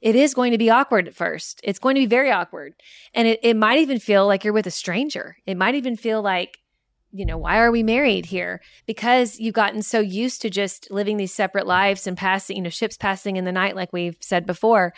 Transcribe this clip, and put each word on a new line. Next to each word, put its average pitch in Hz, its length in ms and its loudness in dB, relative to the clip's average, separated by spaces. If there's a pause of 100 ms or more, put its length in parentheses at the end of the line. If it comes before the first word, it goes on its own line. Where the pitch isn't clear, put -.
it 226 140 2
is 277 200 4
going 247 180 2
to 226 60 4
be 220 120 4
awkward 226 380 4
at 135 60 -18
first. 170 500 -8
It's 196 140 -4
going 262 160 2
to 277 60 2
be 262 60 2
very 247 240 2
awkward. 165 440 -4 (400)
And 233 120 2
it, 226 160 2
it 233 140 4
might 220 220 4
even 277 200 2
feel 202 280 4
like 196 180 2
you're 214 80 0
with 214 140 0
a 180 40 -8
stranger. - 680 -6 (100)
It 190 100 -4
might 196 180 0
even 254 220 -4
feel 220 260 -2
like, 185 360 -4 (540)
you 196 140 -8
know, 160 120 -4
"Why 160 200 0
are 233 140 6
we 233 100 2
married 220 440 0
here?" 180 340 -6 (260)
Because 233 540 0
you've 220 140 -4
gotten 214 280 0
so 226 160 -2
used 214 440 -2
to 285 60 -4
just 190 440 -6
living 202 240 -2
these 196 180 -4
separate 196 320 -2
lives 196 400 2
and 185 100 -6
passing, 190 400 -2
you 196 60 -6
know, 170 80 -6
ships - 260 -6
passing 196 400 -4
in 185 80 -4
the 185 60 -4
night, 185 240 -2
like 185 180 -8
we've 175 280 -6
said 180 260 -2
before. 190 520 2